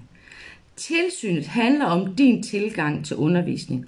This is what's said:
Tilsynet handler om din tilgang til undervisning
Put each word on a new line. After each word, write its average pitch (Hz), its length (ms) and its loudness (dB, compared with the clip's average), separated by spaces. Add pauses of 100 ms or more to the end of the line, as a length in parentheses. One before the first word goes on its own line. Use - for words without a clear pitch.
(760)
Tilsynet 311 680 -2
handler 262 380 2
om 185 300 0
din 247 280 4
tilgang 160 640 -2
til - 120 -6
undervisning 143 720 0